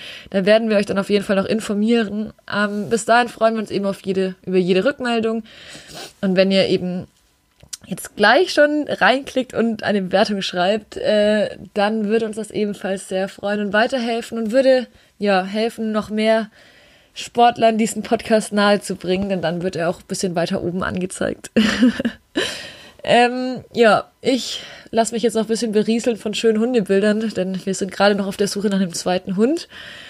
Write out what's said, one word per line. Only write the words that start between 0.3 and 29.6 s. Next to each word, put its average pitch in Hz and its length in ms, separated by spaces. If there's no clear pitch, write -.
werden 220 240
wir 214 80
euch 202 80
dann 196 140
auf 196 100
jeden 202 160
Fall 196 120
noch 196 80
informieren. 214 880
Ähm, 208 360
bis 220 160
dahin 240 220
freuen 226 280
wir 220 60
uns 202 100
eben 196 160
auf 196 180
jede, 190 300
über 185 120
jede 185 280
Rückmeldung. 233 580
Und 190 140
wenn 190 160
ihr 190 160
eben 180 400
jetzt - 280
gleich 240 380
schon 294 340
reinklickt 254 640
und 220 300
eine 202 180
Bewertung 196 400
schreibt, 190 560
äh, 208 520
dann 208 320
würde 226 200
uns 214 100
das 214 160
ebenfalls 196 560
sehr 190 200
freuen 202 340
und 202 120
weiterhelfen 233 640
und 226 140
würde, 254 360
ja, 196 240
helfen, 220 480
noch 208 180
mehr 220 400
Sportlern 240 640
diesen 214 260
Podcast 220 480
nahezubringen, 196 800
denn 190 120
dann 170 200
wird 185 140
er 165 140
auch 180 100
ein - 80
bisschen 180 280
weiter 175 280
oben 180 200
angezeigt. - 720
<laughs> 226 60
Ähm, 247 640
ja, 214 380
ich - 420
lass 226 220
mich 226 100
jetzt 226 140
noch 220 80
ein 214 40
bisschen 226 260
berieseln 220 440
von 214 160
schönen 220 260
Hundebildern, 214 760
denn 185 280
wir 190 120
sind 185 160
gerade 202 240
noch 196 100
auf 196 100
der 202 120
Suche 202 220
nach 190 100
einem 170 160
zweiten 185 400
Hund. 247 320